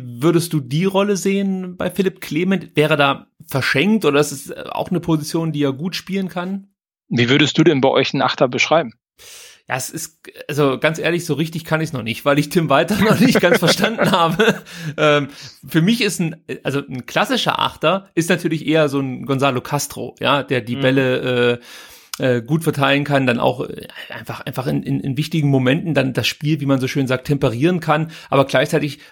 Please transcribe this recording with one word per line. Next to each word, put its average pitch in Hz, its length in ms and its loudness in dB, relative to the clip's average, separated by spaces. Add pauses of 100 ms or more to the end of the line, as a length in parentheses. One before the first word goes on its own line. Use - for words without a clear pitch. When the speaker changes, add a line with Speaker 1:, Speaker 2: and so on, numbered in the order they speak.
(220)
Speaker 1:
würdest 165 320 2
du 156 60 2
die 139 260 -2
Rolle 196 320 2
sehen 190 600 -2
bei 180 120 -2
Philipp 185 320 -2
Clement? 175 540 -2
Wäre 151 200 4
da 143 300 0 (220)
verschenkt 165 580 2
oder 143 140 4
ist 147 120 2
es - 240 -12
auch - 360 -6
eine 175 80 0
Position, 160 520 -2
die 147 120 -2
er 139 100 0
gut 160 220 -6
spielen 190 340 -6
kann? 190 380 -8 (400)
Speaker 2:
Wie 120 200 0
würdest 143 300 2
du 156 60 4
denn 151 180 4
bei 135 80 4
euch 127 240 2
einen 139 80 0
Achter 127 260 2
beschreiben? 127 460 0 (720)
Speaker 1:
Ja, 123 100 -4
es - 120 -6
ist, - 400 -12 (180)
also 135 300 2
ganz 160 220 0
ehrlich, 170 260 0
so 151 80 -2
richtig 160 320 -4
kann 160 160 0
ich's 156 120 -4
noch 120 100 -6
nicht, 113 200 -6
weil 143 140 4
ich 147 120 0
Tim 160 200 2
Walter 160 260 4
<laughs> 190 60 0
noch 214 180 4
nicht 226 220 4
ganz 180 160 4
verstanden 190 540 0
habe. 196 500 2 (340)
Ähm, 147 340 2 (380)
für 160 140 2
mich 170 200 4
ist 196 180 -2
ein, 165 160 -2 (280)
also 139 160 -2
ein 135 280 -10
klassischer - 500 0
Achter 165 560 -2
ist 165 160 -2
natürlich 165 380 -2
eher 156 220 2
so 139 100 -2
ein 127 260 -6
Gonzalo 135 360 0
Castro, - 580 -6
ja, 131 240 0
der 127 180 -2
die 120 140 -6
Speaker 2:
Mhm. 139 60 -4
Speaker 1:
Bälle, 131 380 2 (340)
äh, 120 60 -4 (600)
äh, 123 240 2
gut 156 200 0
verteilen 143 420 2
kann, 139 200 2
dann 120 140 2
auch, - 280 0
äh, - 200 -12 (220)
einfach, - 320 -12
einfach 139 260 -6
in, 143 160 -2
in, 139 160 -2
in 131 180 -4
wichtigen 156 320 0
Momenten 135 460 2
dann 131 180 0
das 117 140 -2
Spiel, 147 340 -2
wie 139 60 -4
man 135 120 2
so 127 80 -2
schön 135 200 -2
sagt, 127 180 -2
temperieren 143 540 0
kann, 160 320 -2 (180)
aber 139 160 4
gleichzeitig 143 540 0 (120)